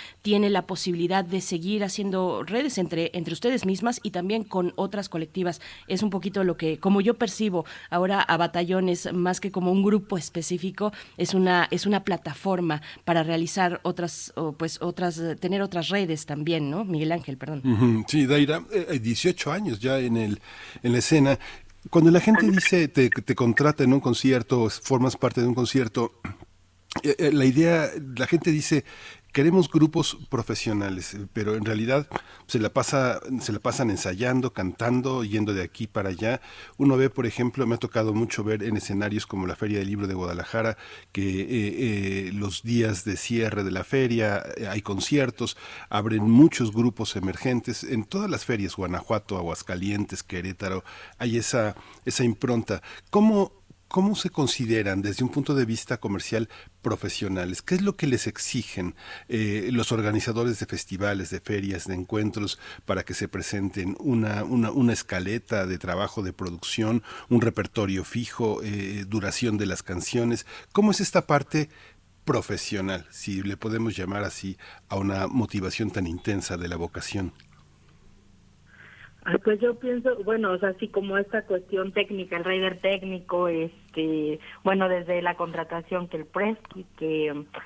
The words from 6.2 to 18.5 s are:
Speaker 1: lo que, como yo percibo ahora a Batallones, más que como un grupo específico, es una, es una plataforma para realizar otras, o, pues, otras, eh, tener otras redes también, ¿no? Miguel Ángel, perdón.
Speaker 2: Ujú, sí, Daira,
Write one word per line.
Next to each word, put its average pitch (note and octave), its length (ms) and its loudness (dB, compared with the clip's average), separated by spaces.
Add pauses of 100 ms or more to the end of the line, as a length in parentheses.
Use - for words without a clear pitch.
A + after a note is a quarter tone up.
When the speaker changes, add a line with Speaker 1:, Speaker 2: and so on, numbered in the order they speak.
Speaker 1:
lo E3+ 120 2
que, D#3+ 220 -2
como G3 220 4
yo A3+ 140 4
percibo F#3+ 500 -2 (260)
ahora F#3 300 2
a - 160 4
Batallones, F3 760 0
más F3+ 280 0
que G3 100 -6
como F3+ 220 2
un G3 100 6
grupo G#3 340 2
específico, F3+ 760 -4 (240)
es F3 180 -2
una, F3+ 380 6
es F3+ 140 -2
una G3 180 2
plataforma E3+ 800 -2 (220)
para E3 200 2
realizar E3+ 580 0
otras, F3 440 -4 (120)
o, D3+ 140 -4
pues, E3 300 -6
otras, F3 360 -2
eh, E3 180 -4
tener G3 260 -2
otras F3+ 260 -4
redes F3 380 -2
también, D3 440 -2
¿no? F#3 140 -4
Miguel D#3+ 280 0
Ángel, C#3 260 -4
perdón. C#3 260 -8
Speaker 2:
Ujú, A#2 420 4
sí, D3 200 2
Daira, D3 360 4 (100)